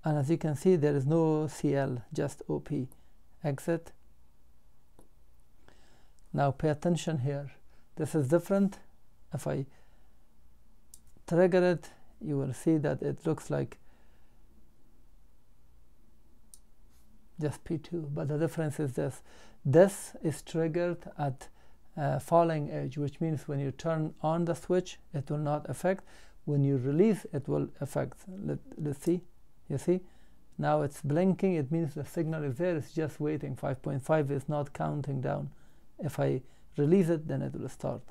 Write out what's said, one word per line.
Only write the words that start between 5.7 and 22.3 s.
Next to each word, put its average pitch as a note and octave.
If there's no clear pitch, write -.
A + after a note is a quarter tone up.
Now C#3+
pay D#3+
attention D#3+
here. C#3
This D3+
is D3
different. F#3+
If C#3+
I C#3+
trigger F3+
it, F3+
you D3
will C3+
see D#3+
that D3
it C#3+
looks D#3
like C#3+
just D3
P E3+
two, E3
but D#3
the D3
difference D#3+
is C#3
this. C#3+
This E3+
is D#3
triggered E3+
at C#3
uh, C#3+
falling E3